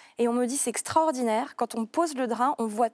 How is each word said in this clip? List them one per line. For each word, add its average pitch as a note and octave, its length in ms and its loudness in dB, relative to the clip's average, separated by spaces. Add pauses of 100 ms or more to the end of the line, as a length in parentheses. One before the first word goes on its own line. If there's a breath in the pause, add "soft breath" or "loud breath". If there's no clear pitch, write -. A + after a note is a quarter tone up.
(160 loud breath)
Et A#3+ 100 2
on A#3 60 2
me B3 140 2
dit, B3 100 -2
c'est B3 140 -2
extraordinaire, B3+ 840 0
quand A#3 180 -4
on A3+ 100 -2
pose D#4 300 -2
le B3+ 120 -2
drain, A#3 320 0
on A3+ 80 -2
voit A3 280 2